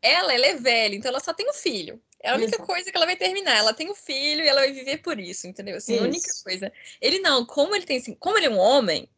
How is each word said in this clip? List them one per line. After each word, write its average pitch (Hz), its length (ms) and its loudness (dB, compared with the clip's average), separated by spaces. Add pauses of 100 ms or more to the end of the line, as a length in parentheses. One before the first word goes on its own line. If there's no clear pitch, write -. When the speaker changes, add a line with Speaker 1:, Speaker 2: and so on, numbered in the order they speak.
Speaker 1:
ela, 320 300 4
ela 247 120 2
é 339 100 4
velha, 233 400 2
então 220 140 -6
ela 254 100 -2
só - 140 -6
tem 453 160 -4
um 587 40 -4
filho. 208 460 -4 (220)
É 226 100 -2
a 254 40 2
única 220 200 0
Speaker 2:
Exato. - 100 -8
Speaker 1:
coisa 359 260 -4
que 370 60 -2
ela 330 80 4
vai 359 100 0
terminar. 370 400 0
Ela 214 180 4
tem 320 160 -6
um 403 60 -8
filho 294 480 -2
e 302 40 4
ela 277 120 4
vai 277 140 2
viver 269 240 -6
por 311 200 -6
isso, 180 300 -12
entendeu? 190 300 -12
Assim, 233 220 -2
a - 20 2
única 339 280 -2
Speaker 2:
Isso. - 140 -8
Speaker 1:
coisa. 190 260 -6 (300)
Ele 320 200 0
não, 277 260 2
como 302 280 0
ele 381 120 -2
tem, 285 120 -2
assim, 240 180 -8
como 415 220 0
ele 349 100 4
é - 20 4
um 214 80 0
homem 190 500 4 (100)